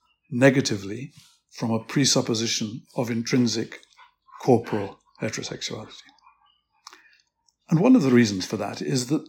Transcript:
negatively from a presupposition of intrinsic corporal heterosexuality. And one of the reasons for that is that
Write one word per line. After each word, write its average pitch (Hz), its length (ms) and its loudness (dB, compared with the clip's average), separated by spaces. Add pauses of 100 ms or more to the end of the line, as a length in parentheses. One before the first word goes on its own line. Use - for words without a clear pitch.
(300)
negatively 123 800 0 (380)
from 117 200 -6
a 113 140 -4
presupposition 117 960 -2 (140)
of 120 140 -4
intrinsic 117 720 -2 (600)
corporal 110 560 0 (220)
heterosexuality. - 840 -10 (1700)
And 160 120 2
one 254 160 8
of 185 60 4
the 131 80 2
reasons 107 360 4
for 110 100 -4
that 101 240 -8
is 127 280 -4
that 151 200 -2